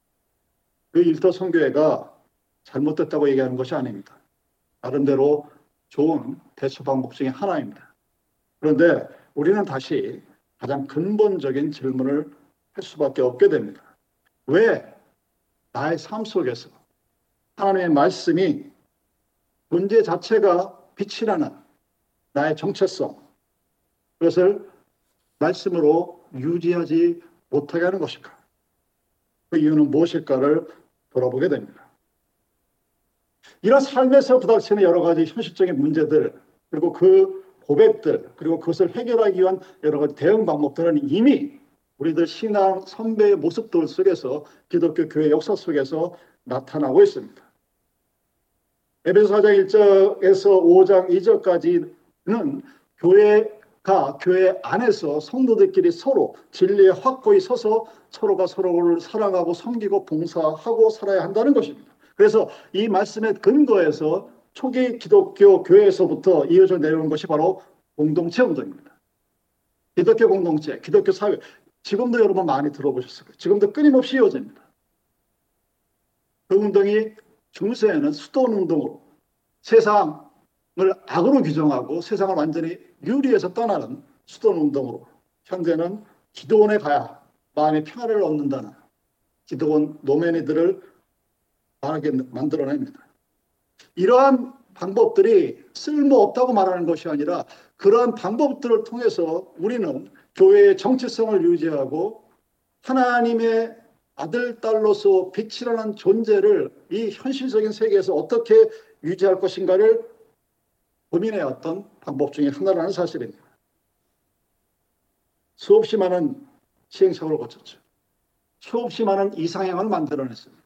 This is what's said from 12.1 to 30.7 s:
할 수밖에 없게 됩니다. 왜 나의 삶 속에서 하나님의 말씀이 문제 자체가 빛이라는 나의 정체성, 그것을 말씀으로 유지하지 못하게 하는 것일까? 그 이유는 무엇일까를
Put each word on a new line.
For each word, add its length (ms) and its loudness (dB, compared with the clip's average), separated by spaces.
할 100 -14
수밖에 400 -6
없게 260 2
됩니다. 340 -6
왜 480 0
나의 260 -6
삶 260 -12
속에서 460 -6
하나님의 340 0
말씀이 800 0
문제 340 0
자체가 760 -2
빛이라는 560 -6
나의 220 -2
정체성, 640 -6
그것을 520 0
말씀으로 840 -2
유지하지 840 -2
못하게 340 -4
하는 140 -2
것일까? 400 -12
그 80 -2
이유는 320 2
무엇일까를 760 0